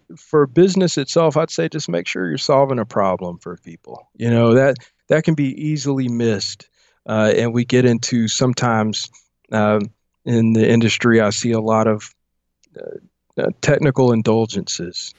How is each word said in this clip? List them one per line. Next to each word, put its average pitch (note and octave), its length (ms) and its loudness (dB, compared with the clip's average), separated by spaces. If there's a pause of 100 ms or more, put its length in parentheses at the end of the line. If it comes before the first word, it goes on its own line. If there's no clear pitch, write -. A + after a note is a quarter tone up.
(160)
for D3 300 0
business F3+ 500 2
itself, D#3 400 0
I'd D#3+ 140 0
say E3 180 -4
just D#3 220 -10
make F3 160 -4
sure - 200 -6
you're D3+ 120 -4
solving C3+ 400 0
a A2 80 -4
problem F#2 520 -4
for F2+ 200 -16
people. - 580 -20
You A#2 140 -4
know, A#2 240 4
that, C3 220 4 (320)
that D#3 160 2
can E3 100 2
be C#3+ 180 -2 (100)
easily C#3 460 -4
missed. A#2 640 -4 (360)
Uh, G#2+ 300 2
and A#2 160 0
we A#2+ 140 0
get B2 180 4
into A#2 440 0
sometimes, A2+ 840 -2 (400)
um, G#2+ 400 0 (340)
in A2+ 280 2
the A2 180 4
industry, A#2 500 4
I G#2 100 2
see A#2 200 -4
a A2+ 100 -2
lot A2 260 0
of, G#2+ 280 -2 (680)
uh, - 600 -12
uh, - 60 0 (120)
technical C3+ 520 2
indulgences. G#2+ 1080 -2